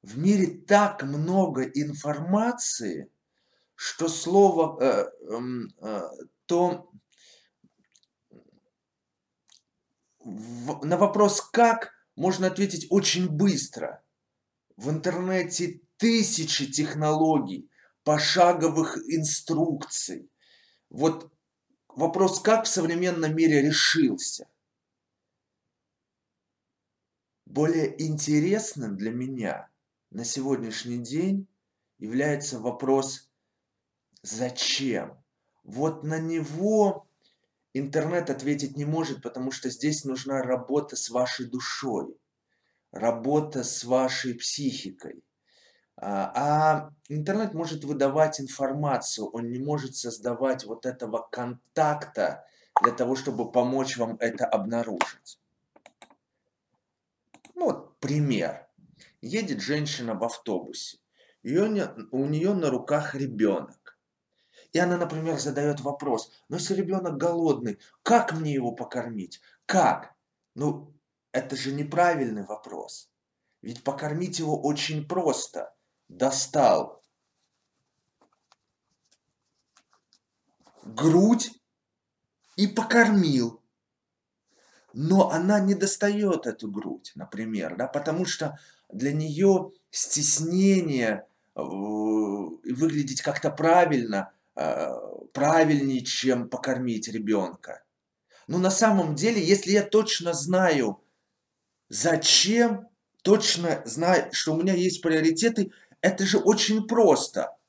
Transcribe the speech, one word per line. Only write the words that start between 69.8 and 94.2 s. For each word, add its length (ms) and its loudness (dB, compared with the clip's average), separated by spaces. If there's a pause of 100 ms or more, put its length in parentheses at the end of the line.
Ну, 400 -4 (380)
это 240 -4
же 160 -4
неправильный 720 0
вопрос. 680 -14 (520)
Ведь 220 -14
покормить 540 -4
его 240 -2
очень 460 -2
просто. 680 -4 (340)
Достал 960 2 (3750)
грудь 640 4 (1080)
и 100 4
покормил. 920 4 (1300)
Но 380 4
она 300 2
не 140 2
достает 720 0
эту 240 -8
грудь, 440 -10
например, 640 -8
да, 100 -4
потому 380 -4
что 340 -6 (340)
для 200 -2
нее 600 2 (180)
стеснение, 1400 2 (280)
э, 80 -8
выглядеть 1600 -2
как-то 280 -2
правильно, 840 2 (240)